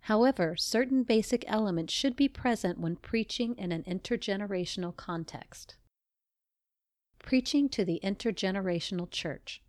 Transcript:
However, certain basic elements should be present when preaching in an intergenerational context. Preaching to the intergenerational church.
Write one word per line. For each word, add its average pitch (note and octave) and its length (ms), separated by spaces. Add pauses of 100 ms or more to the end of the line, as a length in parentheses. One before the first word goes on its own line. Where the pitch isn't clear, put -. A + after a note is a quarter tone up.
However, G#3+ 560
certain B3+ 480
basic A3 420
elements F#3 460
should C4+ 240
be C#4 100
present A3+ 500
when E3+ 200
preaching A#3 600
in F#3+ 140
an E3 140
intergenerational F#3 1120
context. - 800 (1400)
Preaching C4+ 480
to G#3+ 160
the E3+ 180
intergenerational F#3+ 1040
church. - 600